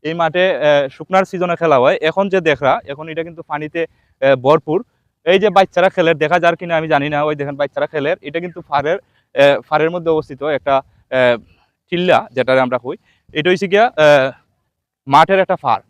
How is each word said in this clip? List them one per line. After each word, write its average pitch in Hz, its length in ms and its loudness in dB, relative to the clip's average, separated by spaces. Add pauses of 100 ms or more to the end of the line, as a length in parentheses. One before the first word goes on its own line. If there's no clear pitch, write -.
এই 156 120 -6
মাঠে, 170 420 -2
আহ, 147 320 2
শুকনার 190 360 -2
সিজনে 175 320 -4
খেলা 160 220 2
হয়। 147 220 2
এখন 175 280 -2
যে 190 120 0
দেখরা, 151 440 0
এখন 147 240 -14
এটা 160 140 -10
কিন্তু 165 200 -14
পানিতে, 151 440 -8
আহ, - 480 -2
ভরপুর। 151 500 0 (400)
এই 180 140 4
যে 202 120 0
বাচ্চারা 185 380 2
খেলে, 165 260 0
দেখা 151 240 0
যার 170 180 2
কিনা 170 200 -4
আমি 160 120 -2
জানি 147 200 0
না, 147 160 -2
ওই 151 100 -2
দেখেন 143 220 -8
বাচ্চারা 143 300 -4
খেলে, 151 360 -4
এটা 151 180 -8
কিন্তু 175 200 -12
ফারের, 151 380 -4
আহ, 139 600 0
ফারের 151 300 -2
মধ্যে 170 200 -4
অবস্থিত 151 320 -4
একটা, 143 340 -2
আহ, 127 680 -2 (480)
টিল্লা, 175 420 0
যেটা 131 300 0
আমরা 127 160 -4
কই, 131 180 -10 (360)
এটা 151 180 -2
হইছে 180 180 -2
গিয়া, 202 180 2
আহ, 147 440 4 (760)
মাঠের 160 320 4
একটা 185 180 0
ফার। 117 340 -2